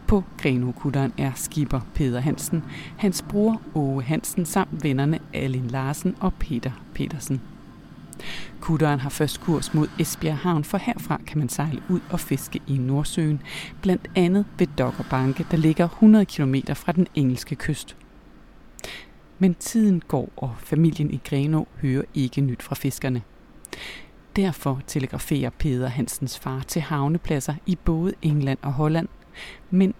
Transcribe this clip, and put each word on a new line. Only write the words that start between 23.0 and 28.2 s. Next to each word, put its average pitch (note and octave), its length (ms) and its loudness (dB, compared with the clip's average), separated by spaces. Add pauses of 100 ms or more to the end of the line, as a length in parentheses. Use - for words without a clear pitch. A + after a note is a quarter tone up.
Derfor C#3+ 520 0
telegraferer C3 640 -2
Peder B2+ 380 0
Hansens B2+ 520 -4
far C3 200 -6
til D#3 220 -2
havnepladser D3 720 0 (100)
i F3+ 100 2
både E3+ 460 0